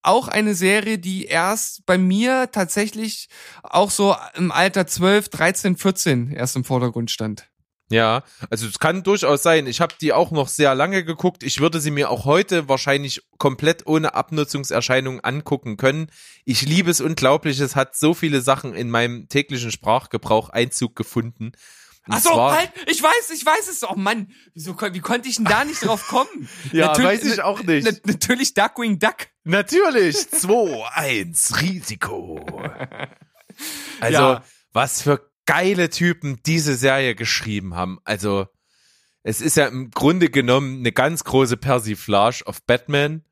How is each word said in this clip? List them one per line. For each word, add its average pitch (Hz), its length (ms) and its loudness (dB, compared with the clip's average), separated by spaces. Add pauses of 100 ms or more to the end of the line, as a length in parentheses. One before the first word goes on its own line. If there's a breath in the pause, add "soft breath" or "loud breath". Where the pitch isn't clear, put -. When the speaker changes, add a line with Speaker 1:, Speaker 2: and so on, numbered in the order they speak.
Speaker 1:
auch 220 260 2
eine 208 260 0
Serie, 202 440 0
die 185 260 -6
erst 190 640 -2
bei 180 120 4
mir 240 540 2
tatsächlich 214 760 -4 (340 loud breath)
auch 190 280 2
so 202 260 2 (180)
im 175 180 -2
Alter 185 340 2
zwölf, 196 420 2
dreizehn, 180 480 0
vierzehn 135 540 0
erst 131 260 -4
im 127 80 -2
Vordergrund 120 460 -2
stand. 107 360 -8 (460)
Speaker 2:
Ja, 113 300 2 (280 loud breath)
also 110 180 -4
es 98 100 -10
kann 175 240 0
durchaus 175 400 2
sein. 160 240 4
Ich 120 140 -6
hab - 180 -2
die 151 140 0
auch 170 180 2
noch 147 160 0
sehr 139 300 2
lange 180 280 0
geguckt. 165 380 -4
Ich 131 180 -4
würde 160 200 2
sie 151 100 -2
mir 143 180 0
auch 113 160 -4
heute 165 440 2
wahrscheinlich 139 520 -2 (160)
komplett 147 500 0
ohne 156 280 0
Abnutzungserscheinungen 131 1080 -2
angucken 127 520 -4
können. 147 300 0 (380 loud breath)
Ich 123 180 0
liebe 165 280 2
es 165 100 2
unglaublich. 139 580 2
Es 139 160 -2
hat 135 220 -2
so 160 180 4
viele 147 280 0
Sachen 131 320 0
in 117 160 -6
meinem 117 380 -2
täglichen 127 440 -4
Sprachgebrauch 110 800 0
Einzug 120 440 -2
gefunden. 113 520 -6 (600 soft breath)
Und - 80 -2
Speaker 1:
Ach 226 60 0
so, 202 100 4
Speaker 2:
zwar 294 280 6
Speaker 1:
halt, 349 120 0 (160)
ich - 160 -2
weiß, 453 320 2
ich 262 100 -10
weiß 330 240 2
es. 359 140 -8
Oh 190 140 -6
Mann, 202 320 -2 (260 soft breath)
wieso 170 200 -12
kon-, 196 200 -6
wie 180 60 -8
konnte 240 280 -4
ich 240 80 -4
denn 226 100 0
da 220 180 2
nicht 294 200 -6
drauf 214 220 -2
kommen? 247 420 -4 (120)
Speaker 2:
<laughs> 135 120 -12
Ja, 160 200 4
Speaker 1:
Natür-, - 140 4
Speaker 2:
weiß 202 180 2
ich 226 180 0
auch 202 220 -2
nicht. 165 260 2
Speaker 1:
na-, 202 220 -4
natürlich - 420 0
Darkwing 214 460 0
Duck. 214 160 2 (260)
Speaker 2:
Natürlich, 214 880 2
Speaker 1:
<laughs> - 0 -
Speaker 2:
zwei 185 540 0 (100)
eins 135 680 -2
Risiko. 110 1120 -6 (1300 loud breath)
Also, 123 180 2
Speaker 1:
Ja. 131 260 4 (280 soft breath)
Speaker 2:
was 127 300 0
für 143 260 0 (180)
geile 175 440 2
Typen 160 560 -2
diese 151 300 2
Serie 131 380 2
geschrieben 101 600 -4
haben. 92 300 -6
Also, 98 420 -2 (760)
es 110 180 -4
ist 147 160 0
ja 147 100 4
im 127 240 -8
Grunde 165 400 2
genommen 131 500 2
eine 120 120 -2
ganz 151 320 0
große 127 320 2
Persiflage 110 880 0
auf - 180 -14
Batman. 147 680 0